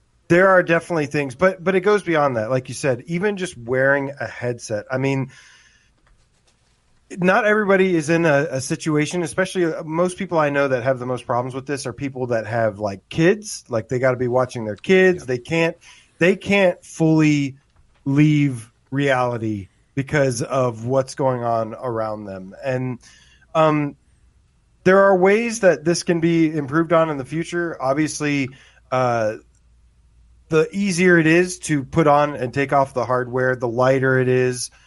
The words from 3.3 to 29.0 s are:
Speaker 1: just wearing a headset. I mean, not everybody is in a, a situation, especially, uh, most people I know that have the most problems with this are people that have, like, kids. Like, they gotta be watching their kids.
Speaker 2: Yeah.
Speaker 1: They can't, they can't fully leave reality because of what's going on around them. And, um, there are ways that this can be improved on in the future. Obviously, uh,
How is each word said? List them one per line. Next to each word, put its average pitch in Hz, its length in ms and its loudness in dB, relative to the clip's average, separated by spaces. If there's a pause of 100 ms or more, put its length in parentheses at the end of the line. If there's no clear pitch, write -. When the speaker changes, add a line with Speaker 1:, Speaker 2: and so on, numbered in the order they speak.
Speaker 1:
just 180 200 -8
wearing 135 640 0
a 117 80 -8
headset. 117 640 -8
I 131 80 -4
mean, 135 320 -2 (1900)
not 190 280 2
everybody 196 500 2
is 156 160 0
in 170 140 2
a, 143 260 2
a 131 100 -4
situation, 156 600 -2
especially, 180 420 -4
uh, 156 180 -4
most 170 340 -4
people 175 200 -4
I 147 140 2
know 143 160 0
that 127 160 -2
have 127 160 0
the 123 80 -8
most 127 180 -6
problems 127 300 -4
with 131 100 -10
this 139 220 -6
are 117 60 -8
people 131 340 -8
that 113 180 -2
have, 110 320 -2
like, 98 320 -8
kids. 202 580 0
Like, 113 200 -6
they 127 100 -4
gotta 127 200 0
be 123 100 -4
watching 120 380 -2
their 104 100 -8
kids. 185 480 2
Speaker 2:
Yeah. - 20 -18
Speaker 1:
They 127 140 -2
can't, 165 380 -2 (420)
they 180 160 4
can't 190 480 0
fully 151 720 0 (460)
leave 143 680 2 (200)
reality 123 800 -2 (260)
because 135 480 0
of 123 420 -4
what's 131 300 -2
going 127 280 -2
on 113 300 -2
around 110 520 -8
them. 95 280 -14 (100)
And, 127 360 -4 (540)
um, 151 420 0 (880)
there 190 200 6
are 196 120 6
ways 220 460 2
that 156 240 4
this 170 180 0
can 170 160 0
be 165 340 2
improved 151 380 -2
on 165 180 4
in 147 80 -4
the 135 60 -6
future. 165 580 -8
Obviously, 143 680 -2 (420)
uh, 117 460 0 (1120)